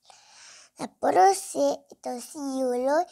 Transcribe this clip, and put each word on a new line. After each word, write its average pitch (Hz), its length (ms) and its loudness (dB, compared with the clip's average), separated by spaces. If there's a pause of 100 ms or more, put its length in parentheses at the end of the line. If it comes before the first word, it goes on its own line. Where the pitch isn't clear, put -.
(760)
তারপর - 420 -4
হচ্ছে, 370 460 4 (260)
এটা - 200 -14
হচ্ছে 247 280 -12
ইয়েলো, 262 600 -2 (140)